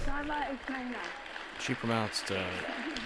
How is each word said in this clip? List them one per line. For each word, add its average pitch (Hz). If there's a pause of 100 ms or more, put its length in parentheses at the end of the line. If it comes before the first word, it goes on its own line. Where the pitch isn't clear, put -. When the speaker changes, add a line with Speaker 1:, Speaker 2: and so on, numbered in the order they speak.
Speaker 1:
Slava 294
Ukraina! 254 (640)
Speaker 2:
She -
pronounced, 113
uh, 95 (640)